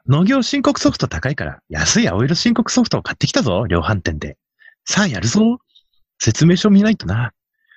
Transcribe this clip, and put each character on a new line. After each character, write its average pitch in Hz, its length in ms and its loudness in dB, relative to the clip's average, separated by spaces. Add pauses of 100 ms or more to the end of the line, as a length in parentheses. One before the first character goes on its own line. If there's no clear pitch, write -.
農 147 200 2
業 254 180 2
申 277 180 -2
告 285 180 0
ソ 285 120 2
フ - 60 -8
ト - 100 -2
高 82 220 -6
い 139 80 -4
か 85 80 -6
ら、 - 240 -10
安 - 320 0
い 220 80 0
青 98 160 0
色 160 100 0
申 240 180 0
告 226 160 -2
ソ 247 140 2
フ - 60 -2
ト - 80 0
を - 60 -4
買 - 120 -8
っ - 20 -20
て - 80 -2
き - 60 -4
た 277 100 0
ぞ、 90 260 0
量 85 120 2
販 95 220 -2
店 78 180 -4
で。 - 180 -12 (460)
さ - 200 0
あ、 202 40 2
や 110 120 -4
る 110 80 -2
ぞ。 220 320 2 (600)
説 - 260 2
明 180 120 6
書 208 120 0
見 202 140 6
な 214 60 2
い 214 80 0
と 98 100 -10
な。 110 260 -2 (440)